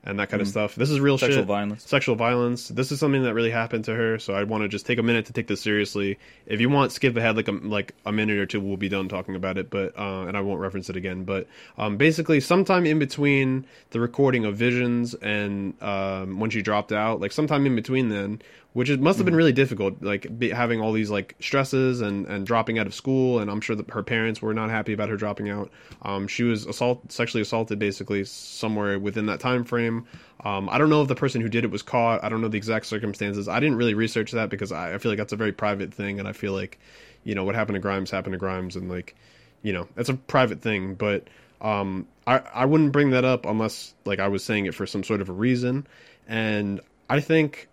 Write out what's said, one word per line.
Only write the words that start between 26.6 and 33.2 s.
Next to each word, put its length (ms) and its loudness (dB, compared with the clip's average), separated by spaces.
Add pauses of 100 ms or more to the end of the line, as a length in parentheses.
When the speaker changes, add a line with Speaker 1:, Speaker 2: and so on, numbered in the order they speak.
Speaker 1:
assault-, 440 -2
sexually 300 -2
assaulted, 380 -2
basically, 460 -2
somewhere 760 -4
within 280 -2
that 120 -2
time 240 0
frame. 420 -2 (400)
Um, 240 -4
I 80 0
don't 140 6
know 100 6
if 60 2
the 80 0
person 260 0
who 80 -2
did 140 2
it 80 0
was 100 -6
caught. 420 2
I 60 -2
don't 100 -2
know 100 0
the 80 -2
exact 280 -2
circumstances. 640 -4